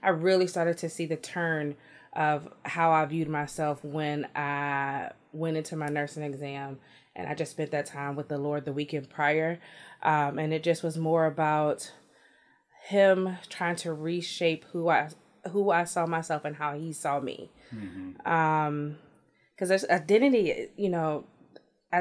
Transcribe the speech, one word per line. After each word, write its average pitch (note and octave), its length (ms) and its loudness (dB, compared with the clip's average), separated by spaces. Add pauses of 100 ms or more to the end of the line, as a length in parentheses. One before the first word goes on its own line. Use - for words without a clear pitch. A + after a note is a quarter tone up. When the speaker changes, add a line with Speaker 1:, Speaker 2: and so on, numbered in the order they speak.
Speaker 1:
I - 60 2
really F#3 400 4
started E3+ 300 0
to E3+ 100 -6
see E3 180 -6
the D#3 100 -2
turn D#3 600 -2 (360)
of D3+ 360 0 (160)
how E3 260 2
I D#3 140 6
viewed D3+ 240 -2
myself D3 560 -4
when D3 500 -4
I C#3+ 760 -2 (220)
went D#3+ 240 -2
into D#3 200 -6
my D3+ 120 -4
nursing D3 360 -4
exam, C#3 540 -8 (360)
and F3+ 140 -8
I D3+ 60 -4
just D#3+ 180 -4
spent D3+ 180 -4
that D3 160 -2
time C#3+ 300 -6
with D3 120 -8
the C#3+ 100 -4
Lord D3 260 -2
the C#3+ 80 -6
weekend C#3+ 360 -6
prior. D#3+ 520 0 (420)
Um, D3 360 2
and D#3 140 0
it D#3+ 100 -2
just E3 200 2
was E3 160 -2
more D#3+ 280 4
about D3+ 680 0 (960)
him F#3+ 480 6 (120)
trying F3 280 -2
to E3+ 160 -6
reshape E3 720 -2
who E3+ 220 -2
I, D3+ 200 4 (420)
who G3+ 200 2
I E3+ 140 4
saw E3+ 220 -2
myself E3 380 -2
and D3+ 120 -6
how D3 220 -4
he D#3+ 140 -8
saw C#3+ 280 -2
me. - 300 -8 (240)
Speaker 2:
Mm-hmm. F#2+ 560 -10
Speaker 1:
Um, D3+ 680 0 (640)
'cause F#3 100 -2
there's F#3+ 180 4
identity, G3+ 920 4
you G3+ 140 0
know, D#3+ 340 0 (680)
I, F3 80 2